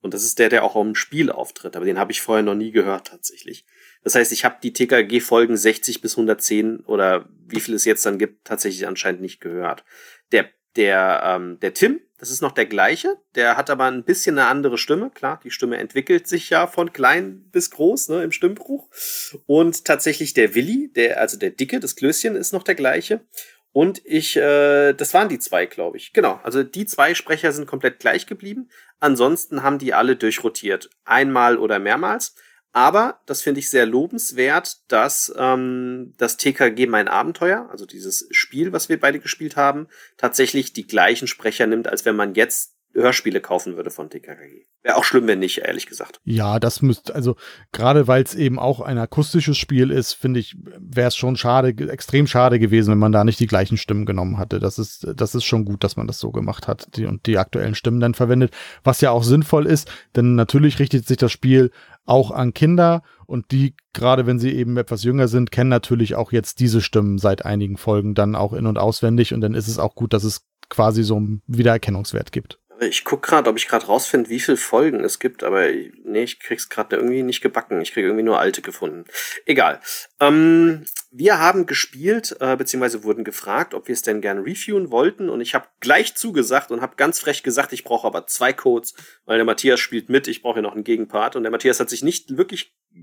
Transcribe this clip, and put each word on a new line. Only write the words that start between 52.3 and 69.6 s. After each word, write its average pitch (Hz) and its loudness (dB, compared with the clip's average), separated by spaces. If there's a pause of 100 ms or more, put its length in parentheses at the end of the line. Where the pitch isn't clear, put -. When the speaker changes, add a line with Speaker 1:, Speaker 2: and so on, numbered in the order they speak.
Speaker 2:
gewesen, 107 4
wenn 104 4
man 107 4
da 104 6
nicht 110 2
die 117 2
gleichen 101 0
Stimmen 104 -4
genommen 95 -2
hatte. 95 -4
Das 98 -4
ist, - -8
das 117 -4
ist 120 -2
schon 110 0
gut, 101 -6
dass 98 0
man 110 -6
das - -10
so 110 -6
gemacht 110 -6
hat, - -8
die, 110 -4
und - -6
die 110 2
aktuellen 98 -2
Stimmen 120 0
dann 120 2
verwendet, 123 2 (300)
was - 2
ja 135 6
auch 120 2
sinnvoll 147 4
ist, 156 2 (260)
denn 123 4
natürlich 139 4
richtet 135 2
sich 127 2
das 120 2
Spiel 131 6 (340)
auch 123 4
an 123 -2
Kinder 170 4 (240)
und - -8
die, 135 2 (180)
gerade 127 2
wenn 123 2
sie 127 0
eben 120 -2
etwas 113 -4
jünger 127 2
sind, 120 2
kennen 127 2
natürlich 117 0
auch - -4
jetzt - -2
diese 117 4
Stimmen 101 2
seit 98 0
einigen 101 -4
Folgen 104 0
dann 104 2
auch 101 -2
in- 113 -2
und 107 0
auswendig 113 2
und 117 -2
dann 107 0
ist 104 -4